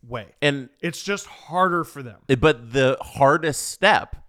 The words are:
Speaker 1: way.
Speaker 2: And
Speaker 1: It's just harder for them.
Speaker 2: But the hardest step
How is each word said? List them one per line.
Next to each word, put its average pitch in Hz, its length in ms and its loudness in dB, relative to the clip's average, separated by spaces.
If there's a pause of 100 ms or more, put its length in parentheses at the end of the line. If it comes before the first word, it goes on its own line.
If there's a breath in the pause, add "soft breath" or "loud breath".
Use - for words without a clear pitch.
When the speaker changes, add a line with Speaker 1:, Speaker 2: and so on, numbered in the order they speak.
Speaker 1:
way. 117 400 -12
Speaker 2:
And 139 260 -2 (120)
Speaker 1:
It's 170 200 -8
just 196 240 -8
harder 175 580 -2
for 139 200 -14
them. 113 240 -16
Speaker 2:
But 123 460 2
the 131 280 2
hardest 147 680 0
step - 460 0 (140)